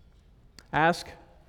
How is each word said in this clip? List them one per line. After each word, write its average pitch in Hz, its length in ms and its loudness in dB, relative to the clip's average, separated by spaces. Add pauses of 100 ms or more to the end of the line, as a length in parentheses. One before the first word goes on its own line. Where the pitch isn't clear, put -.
(720)
Ask 160 360 0 (400)